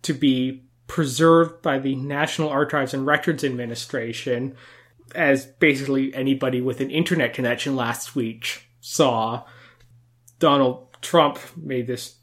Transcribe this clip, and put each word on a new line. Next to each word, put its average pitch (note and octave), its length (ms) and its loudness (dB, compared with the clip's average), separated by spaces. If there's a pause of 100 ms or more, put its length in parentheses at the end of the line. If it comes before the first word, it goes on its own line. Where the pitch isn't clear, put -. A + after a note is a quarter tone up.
to D#3+ 120 -4
be C3 500 0 (240)
preserved E3 720 4
by C#3 160 0
the C3+ 180 -2
National C#3+ 540 -2
Archives C#3+ 460 -2
and C3+ 100 -4
Records D3+ 380 0
Administration, A#2+ 1120 -4 (580)
as C#3 320 2
basically C3+ 680 0
anybody C3 440 0
with B2 220 -4
an C3+ 80 -2
internet D#3 460 0
connection B2+ 400 -2
last A#2 400 -6
week - 480 -6 (180)
saw. A#2+ 600 0 (960)
Donald C#3 480 4 (140)
Trump D3 380 4 (160)
made C#3 300 -6
this A#2+ 380 -10